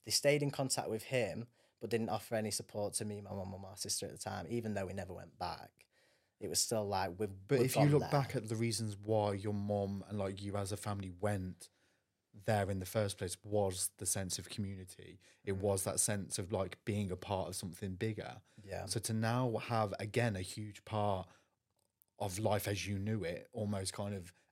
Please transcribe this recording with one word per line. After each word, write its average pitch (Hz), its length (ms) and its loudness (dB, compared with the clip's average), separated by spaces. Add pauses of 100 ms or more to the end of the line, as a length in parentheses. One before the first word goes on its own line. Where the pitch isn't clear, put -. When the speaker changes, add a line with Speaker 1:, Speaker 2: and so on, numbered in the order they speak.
Speaker 1:
They - 80 -6
stayed 147 320 6
in 139 80 2
contact 135 380 0
with 107 140 0
him, 120 440 0 (320)
but 117 100 -6
didn't 113 200 2
offer 110 260 -2
any 107 160 0
support 104 440 -4
to 107 100 0
me, 104 160 -6
my 101 100 -12
mum, 95 220 -4
and 95 80 -10
my 95 140 -14
sister 95 300 -4
at - 60 -8
the - 60 -12
time, 98 320 -6
even 113 240 0
though 98 120 0
we 92 80 -6
never 95 200 -6
went 87 260 -14
back. - 460 -6 (560)
It 98 80 -4
was 82 100 2
still 107 260 2
like, 95 320 0
we've, 104 120 0 (180)
Speaker 2:
But 135 120 6
Speaker 1:
we've 127 80 6
Speaker 2:
if - 100 0
you - 60 8
Speaker 1:
gone 147 80 8
Speaker 2:
look 147 100 8
Speaker 1:
there. - 100 -4
Speaker 2:
back 135 240 2
at 110 140 -2
the 113 80 0
reasons 113 400 0
why 104 380 2
your 104 180 -2
mum 101 560 0
and, 104 100 -2
like, 98 220 -2
you 101 160 -2
as 101 160 -2
a 101 40 -2
family 98 440 -4
went 98 480 0 (760)
there 101 240 4
in 98 100 0
the 90 60 -4
first 104 320 0
place 90 260 -4
was 101 540 2
the 98 80 -8
sense 95 320 0
of 92 120 -12
community. 92 720 -8 (260)
It 101 120 2
Speaker 1:
Mm. 92 40 -2
Speaker 2:
was 98 220 4
that - 160 2
sense 101 380 0
of, 95 140 -4
like, 95 340 -2
being 101 260 0
a 90 40 0
part 92 340 -2
of 98 60 -6
something 95 400 -6
bigger. 107 460 -4 (220)
Speaker 1:
Yeah. 95 220 -6
Speaker 2:
So 110 140 -2
to 113 140 0
now 113 440 4
have, 110 420 2
again, 107 360 2
a 92 60 -2
huge 104 440 -8
part 104 420 2 (920)
of 98 200 -2
life 104 280 4
as 98 200 0
you 101 120 0
knew 107 240 0
it, - 300 -4
almost 101 400 0
kind 101 200 -4
of, 87 200 -8 (180)